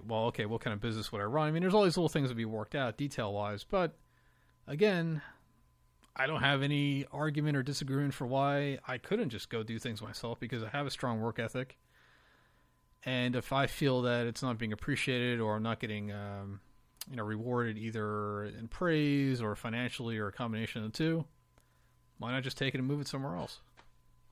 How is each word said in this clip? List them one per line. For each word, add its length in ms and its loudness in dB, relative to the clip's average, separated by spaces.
well, 200 2
okay, 200 0
what 140 -2
kind 140 -2
of 80 -4
business 320 -2
would 80 -2
I 40 0
run? 220 2
I 40 2
mean, 100 2
there's 120 4
all 120 8
these 100 4
little 140 4
things 200 2
to 60 -4
be 80 -2
worked 320 -4
out 220 0
detail-wise, 680 -2
but 320 2
again, 540 2
I 100 2
don't 140 0
have 220 4
any 500 2
argument 420 0
or 80 2
disagreement 500 0
for 140 -4
why 580 2
I 120 -4
couldn't 320 0
just 200 -8
go 140 -2
do 160 -4
things 220 -4
myself, 360 -6
because 260 -4
I 60 -6
have 160 -2
a 60 -4
strong 300 -2
work 180 -2
ethic. 380 -4
And 320 2
if 160 -4
I 140 4
feel 380 2
that 240 2
it's 160 -4
not 160 -2
being 140 -2
appreciated 680 0
or 160 2
I'm 80 0
not 160 0
getting, 320 -4
um, 480 -8
you 60 -10
know, 80 -4
rewarded 560 0
either 640 -2
in 240 -8
praise 720 4
or 140 0
financially 640 -2
or 80 0
a 40 -4
combination 520 -4
of 80 -4
the 80 -8
two, 260 2
why 120 -4
not 120 0
just 160 -4
take 160 0
it 20 -2
and 100 0
move 140 0
it 60 -6
somewhere 280 -4
else? 240 -8